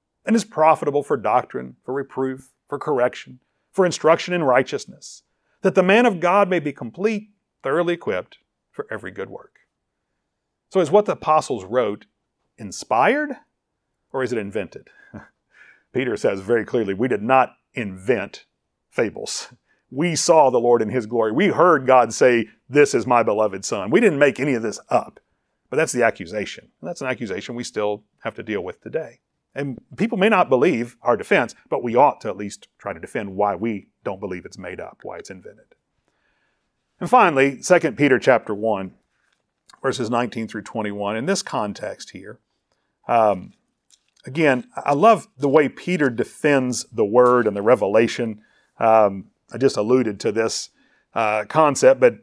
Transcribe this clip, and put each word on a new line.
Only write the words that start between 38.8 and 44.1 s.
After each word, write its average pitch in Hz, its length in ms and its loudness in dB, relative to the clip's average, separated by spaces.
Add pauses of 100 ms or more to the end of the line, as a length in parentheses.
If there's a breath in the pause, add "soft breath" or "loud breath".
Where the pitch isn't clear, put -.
verses 123 280 -4
nineteen 117 380 -4
through 104 140 -10
twenty-one, 104 540 -6
in 117 100 -6
this 196 160 -2
context 104 680 -8
here, 107 280 -18 (680)
um, 104 460 0 (720)